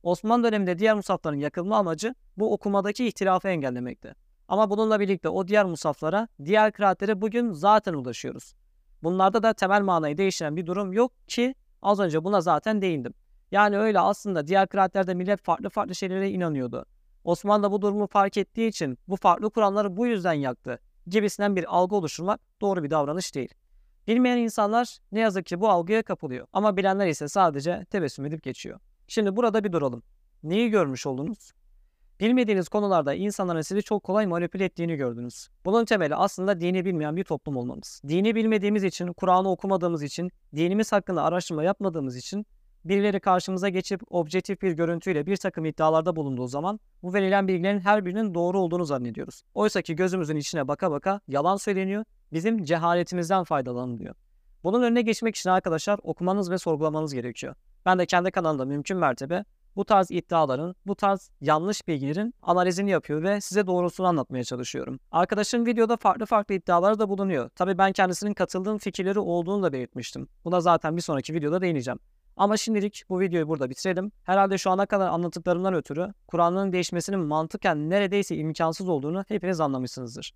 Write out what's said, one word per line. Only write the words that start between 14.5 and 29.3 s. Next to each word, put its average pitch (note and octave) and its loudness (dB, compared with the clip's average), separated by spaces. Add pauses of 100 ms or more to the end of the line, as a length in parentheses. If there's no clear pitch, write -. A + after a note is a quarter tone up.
kıraatlerde F#3+ 0
millet F3+ -2
farklı F#3 -2
farklı F#3 -4
şeylere F#3+ -4
inanıyordu. C#3+ -4 (380)
Osmanlı G3+ 2
da G3 2
bu G3+ 0
durumu G3+ 0
fark G3 2
ettiği A3+ 0
için C#3 -4 (100)
bu F#3+ -2
farklı G3 4
Kur'anları G3+ 2
bu A#3+ 0
yüzden F#3 0
yaktı C3 -4 (280)
gibisinden G3+ 0
bir F3 -2
algı F3+ 4
oluşturmak F3 -2 (220)
doğru F#3+ 0
bir C#3 -4
davranış D#3 -2
değil. C3 -6 (540)
Bilmeyen B3 4
insanlar A3+ 0 (140)
ne G#3 -2
yazık F#3+ 2
ki F3+ -4
bu A3 4
algıya G3 2
kapılıyor. C3+ -8
Ama G3+ 2
bilenler G3 2
ise D3+ -2
sadece E3+ 0
tebessüm C#3+ -2
edip D3+ -8
geçiyor. - -10 (280)
Şimdi G3+ 0